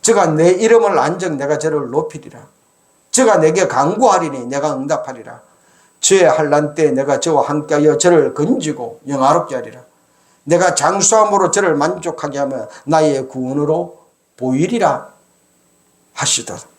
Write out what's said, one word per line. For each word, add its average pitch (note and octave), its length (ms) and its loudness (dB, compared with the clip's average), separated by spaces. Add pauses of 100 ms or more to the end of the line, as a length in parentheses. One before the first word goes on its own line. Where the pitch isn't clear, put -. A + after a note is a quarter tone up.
저가 G3+ 260 4
내 D#3+ 220 4
이름을 G#3 480 4
안즉 E3+ 380 -2
내가 C#3+ 220 -2
저를 D3+ 320 -4
높이리라. D3 560 -8 (640)
저가 A3+ 280 4
내게 E3 280 2
간구하리니 E3 800 0
내가 C#3+ 280 -4
응답하리라. C3+ 680 -8 (600)
저의 F#3+ 240 4
환난 D3 500 2
때 D#3 160 2
내가 C3+ 300 0
저와 D3+ 280 0
함께하여 D3+ 500 2
저를 E3 360 4
건지고 D#3+ 760 -4
영화롭게 C#3 460 0
하리라. A2+ 260 -10 (640)
내가 F3 300 2
장수함으로 G3 760 2
저를 G3 240 0
만족하게 D3+ 640 -4
하며 C3+ 300 -6 (160)
나의 D3 440 0
구원으로 D3 720 -4 (380)
보이리라." D#3 800 -2 (1000)
하시도다. G#2+ 500 -6 (160)